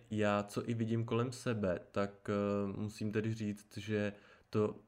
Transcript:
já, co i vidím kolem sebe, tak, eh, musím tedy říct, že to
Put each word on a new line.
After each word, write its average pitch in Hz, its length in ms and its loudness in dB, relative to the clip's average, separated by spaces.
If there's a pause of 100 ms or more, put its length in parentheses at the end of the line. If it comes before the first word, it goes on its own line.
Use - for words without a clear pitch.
(100)
já, 104 320 4
co - 280 -4
i 120 40 0
vidím 113 300 0
kolem 117 280 0
sebe, 104 480 0 (120)
tak, - 380 -2
eh, - 20 2 (480)
musím 107 320 -4
tedy 110 220 0
říct, 104 440 -6
že 104 340 0 (380)
to 107 260 2 (120)